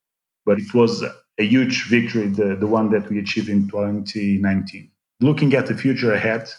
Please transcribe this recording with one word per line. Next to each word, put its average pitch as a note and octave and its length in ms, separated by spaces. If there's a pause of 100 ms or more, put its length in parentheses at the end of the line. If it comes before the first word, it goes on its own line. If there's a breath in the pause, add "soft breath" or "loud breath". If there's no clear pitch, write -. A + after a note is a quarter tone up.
(460)
But G#2 140
it - 160
was A2 260
a - 420
huge B2 460
victory, A#2 380
the, G2 280
the G2+ 120
one A2 240
that G2+ 180
we G#2 80
achieved G#2 320
in G2+ 180
twenty G2+ 680
nineteen. F#2+ 540 (300)
Looking D3 340
at B2+ 100
the - 80
future A#2+ 400
ahead, A2 460